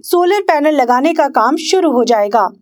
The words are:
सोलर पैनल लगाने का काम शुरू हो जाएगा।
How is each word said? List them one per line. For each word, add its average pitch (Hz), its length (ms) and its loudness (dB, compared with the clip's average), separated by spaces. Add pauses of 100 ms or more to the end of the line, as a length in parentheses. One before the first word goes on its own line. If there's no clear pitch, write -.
सोलर 359 400 0
पैनल 311 340 0
लगाने 262 380 0
का 311 160 0
काम 254 320 0
शुरू 339 300 0
हो 240 120 0
जाएगा। 214 420 0 (160)